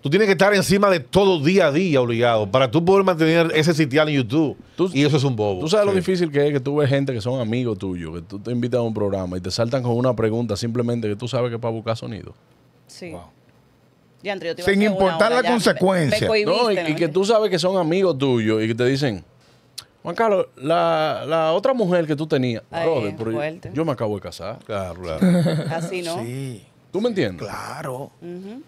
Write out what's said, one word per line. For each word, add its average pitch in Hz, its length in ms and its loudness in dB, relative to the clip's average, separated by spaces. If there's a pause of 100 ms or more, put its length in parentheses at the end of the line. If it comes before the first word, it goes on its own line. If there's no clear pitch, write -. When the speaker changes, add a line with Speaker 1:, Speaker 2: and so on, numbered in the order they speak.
Speaker 1:
Tú 139 100 -4
tienes 196 160 4
que 196 60 4
estar 196 220 4
encima 196 360 4
de 175 100 2
todo 185 420 2
día 180 240 4
a 143 60 2
día, 156 280 2
obligado, 117 480 2
para 127 220 4
tú 165 140 2
poder 190 180 4
mantener 165 500 2
ese 156 220 2
sitial 156 340 2
en 151 60 0
YouTube. 135 420 0 (200)
Speaker 2:
Tú, 180 160 0
Speaker 1:
Y 139 120 2
eso 147 120 2
es 131 80 2
un 135 100 0
bobo. 104 260 -2
Speaker 2:
tú 151 80 -4
sabes 208 180 2
lo 202 40 0
Speaker 1:
Sí. 196 80 0
Speaker 2:
difícil 175 320 0
que 143 160 2
es 151 60 0
que 143 80 0
tú 143 160 -4
ves 147 120 2
gente 139 240 0
que 117 80 -4
son 123 200 -4
amigos 117 380 -2
tuyos, 87 360 -8
que 85 80 -10
tú 95 160 -14
te 104 140 -8
invitas 123 260 -2
a 120 40 0
un 113 120 -2
programa 98 420 -2
y 92 40 -6
te 92 100 -8
saltan 120 320 -2
con 120 140 -2
una 123 180 0
pregunta 113 420 -2
simplemente 117 520 -4
que 104 80 -4
tú 120 100 -10
sabes 120 220 -2
que 117 80 -6
es 113 40 -8
para 117 140 -4
buscar 113 220 -4
sonido. 117 360 -12 (540)
Speaker 3:
Sí. - 240 -18
Speaker 4:
Wow. 87 120 -16 (1000)
Speaker 3:
Diantre, 180 260 -6
yo 165 80 -6
te 175 60 -12
iba 175 80 -2
a - 40 4
Speaker 4:
Sin 196 80 4
Speaker 3:
hacer 214 100 4
una 190 80 0
Speaker 4:
importar 190 320 2
Speaker 3:
hora 247 40 2
Speaker 4:
la 247 60 2
Speaker 3:
ya. - 60 0
Me, 240 80 2
Speaker 4:
consecuencia. 185 640 2
Speaker 3:
me 214 60 0
cohibiste, 208 360 2
Speaker 2:
No, 233 80 2
y, 202 60 2
Speaker 3:
¿no? 170 120 -2
Speaker 2:
y 156 60 0
que 160 140 0
tú 180 160 2
sabes 214 260 2
que 180 80 0
son 185 180 0
amigos 175 400 2
tuyos 113 460 2
y 110 60 0
que 113 60 0
te 120 100 0
dicen, 135 400 0 (800)
"Juan 170 120 -8
Carlos, 202 320 2 (100)
la, 156 680 0
la 160 260 0
otra 208 220 0
mujer 180 320 0
que 151 100 -2
tú 160 100 -6
tenías, 127 440 0
Speaker 3:
Ay, 165 180 -4
Speaker 2:
brother, 113 280 -2
pero 113 160 -4
yo, 113 60 -4
Speaker 3:
fuerte. 156 360 -8
Speaker 2:
yo 151 100 -2
me 160 80 -2
acabo 110 220 -4
de 98 80 -8
casar". 90 420 -12
Speaker 1:
Claro, 92 380 -8
claro. 85 240 0 (440)
Speaker 3:
Así, 175 320 -6
¿no? 170 200 -6
Speaker 4:
Sí. 123 420 -10 (280)
Speaker 2:
¿Tú 185 80 -4
me 233 80 0
entiendes? 117 380 -4
Speaker 4:
Claro. 131 640 -10 (120)
Speaker 3:
Ujú. 190 460 -14